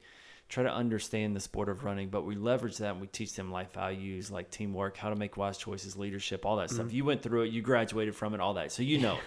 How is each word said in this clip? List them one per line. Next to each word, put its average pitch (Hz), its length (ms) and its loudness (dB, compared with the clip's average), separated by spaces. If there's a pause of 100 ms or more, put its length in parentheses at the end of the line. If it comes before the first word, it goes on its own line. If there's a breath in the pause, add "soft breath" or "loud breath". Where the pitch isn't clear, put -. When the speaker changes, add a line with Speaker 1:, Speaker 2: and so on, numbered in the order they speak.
(480 soft breath)
Speaker 1:
try 127 140 0
to 127 100 2
understand 110 600 0
the 98 60 -2
sport 101 280 -2
of 101 140 -2
running, 98 280 -2
but 98 120 0
we 101 140 -2
leverage 117 400 2
that 104 160 -2
and 92 80 -6
we 98 80 -8
teach - 260 -6
them 92 160 -4
life 92 220 -4
values 95 580 -4
like 90 200 -6
teamwork, 98 460 -2
how 107 120 -4
to 107 80 0
make 104 200 -2
wise 98 220 0
choices, 98 380 -8
leadership, 98 500 -4
all 107 100 4
that 90 140 0
stuff. 117 160 0
Speaker 2:
Mm-hmm. 117 100 -4
Speaker 1:
You 139 100 2
went 147 160 2
through 117 220 4
it, 113 80 0
you 113 100 0
graduated 107 520 4
from 107 200 -2
it, 101 60 -2
all 98 140 2
that. 82 160 -2
So - 120 -2
you 143 160 6
know. 104 280 4